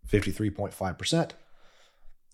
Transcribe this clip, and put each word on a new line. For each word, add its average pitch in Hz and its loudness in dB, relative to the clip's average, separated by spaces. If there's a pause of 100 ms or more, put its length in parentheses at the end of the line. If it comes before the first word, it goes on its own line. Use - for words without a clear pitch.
fifty-three 104 2
point 92 -4
five 92 -4
percent. - 2 (1000)